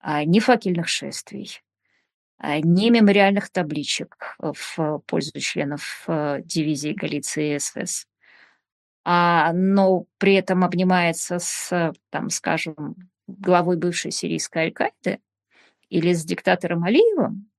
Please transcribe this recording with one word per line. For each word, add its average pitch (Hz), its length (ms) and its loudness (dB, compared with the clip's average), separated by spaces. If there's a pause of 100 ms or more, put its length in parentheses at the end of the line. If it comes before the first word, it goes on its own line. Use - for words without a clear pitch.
а, 151 240 -2
ни 175 140 4
факельных 208 500 2
шествий, - 720 -10 (760)
а, 147 200 -4
ни 175 320 4
мемориальных 202 600 6
табличек - 880 -6
в 151 680 -4
пользу 151 320 -4
членов, - 680 -6
э, 147 380 -2
дивизии 151 480 -2
Галиции 147 600 -4
и 143 40 -4
С - 180 -8
С. - 300 -8 (1000)
А, 170 480 4
но 190 520 4 (140)
при 196 160 4
этом 185 280 2
обнимается 180 760 0
с, 170 540 -4 (180)
там, - 180 -6
скажем, 156 680 -4 (320)
главой 180 500 2
бывшей 170 340 -4
сирийской 165 560 -6
Аль-Каиды - 520 -4 (680)
или 170 240 0
с 165 120 -2
диктатором 175 600 -2
Алиевым 269 720 2